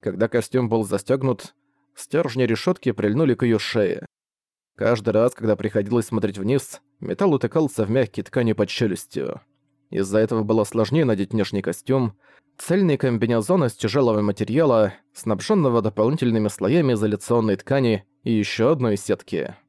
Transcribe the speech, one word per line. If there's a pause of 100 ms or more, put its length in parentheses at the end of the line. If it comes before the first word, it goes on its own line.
Когда
костюм
был
застегнут, (400)
стержни
решетки
прильнули
к
ее
шее. (680)
Каждый
раз,
когда
приходилось
смотреть
вниз, (180)
металл
утыкался
в
мягкие
ткани
под
челюстью. (500)
Из-за
этого
было
сложнее
надеть
внешний
костюм, (440)
цельный
комбинезон
из
тяжелого
материала, (180)
снабженного
дополнительными
слоями
изоляционной
ткани (200)
и
еще
одной
сетки. (140)